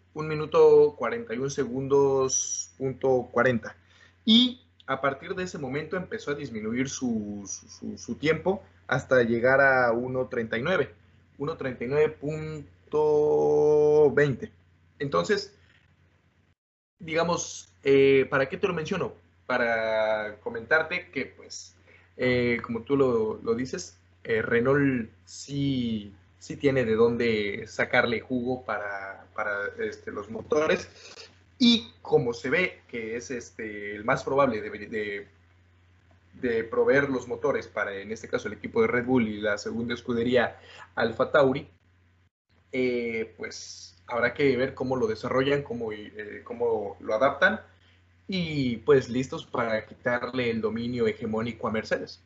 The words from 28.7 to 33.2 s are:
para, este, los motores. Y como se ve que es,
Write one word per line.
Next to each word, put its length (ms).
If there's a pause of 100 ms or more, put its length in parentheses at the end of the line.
para, 320 (120)
este, 340
los 180
motores. 580 (680)
Y 340 (100)
como 300
se 180
ve 380
que 280
es, 140